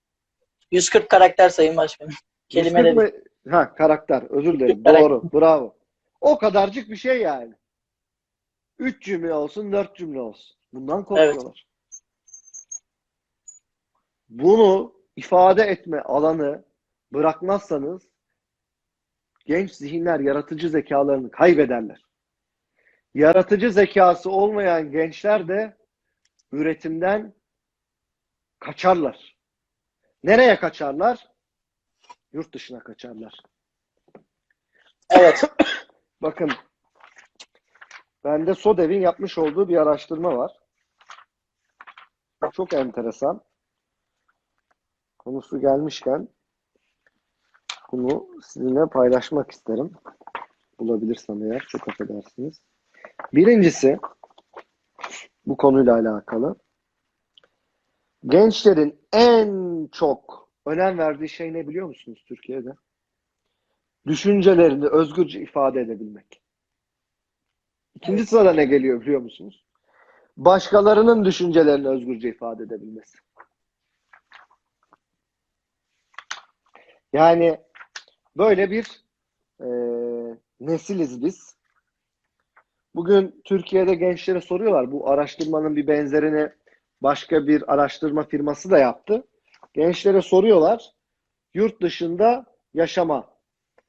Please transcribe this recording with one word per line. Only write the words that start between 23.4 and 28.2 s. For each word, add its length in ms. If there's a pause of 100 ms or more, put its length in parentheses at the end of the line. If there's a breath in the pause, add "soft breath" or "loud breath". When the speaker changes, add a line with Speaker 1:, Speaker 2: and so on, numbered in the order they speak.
Speaker 2:
zekası 580
olmayan 640
gençler 560
de 280 (760)
üretimden 800 (1200)